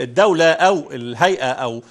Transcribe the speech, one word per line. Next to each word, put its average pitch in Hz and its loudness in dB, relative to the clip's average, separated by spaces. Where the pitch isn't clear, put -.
الدولة 165 2
أو 180 0
الهيئة 123 -2
أو، 120 -6